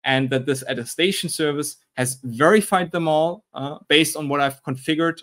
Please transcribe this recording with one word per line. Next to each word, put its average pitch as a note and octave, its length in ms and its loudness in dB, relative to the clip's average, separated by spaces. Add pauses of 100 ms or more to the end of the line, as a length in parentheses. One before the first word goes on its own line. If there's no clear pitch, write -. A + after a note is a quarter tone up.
and C3+ 260 2
that C3 160 0
this C3 220 -2
attestation D#3+ 640 -2
service D3 480 -4 (180)
has B2+ 280 -2
verified E3+ 680 2
them E3+ 160 -2
all, D#3+ 460 0
uh, C#3 240 -8 (100)
based D#3 300 4
on D3+ 100 -4
what C#3+ 140 0
I've C3+ 220 -2
configured, D#3+ 600 -2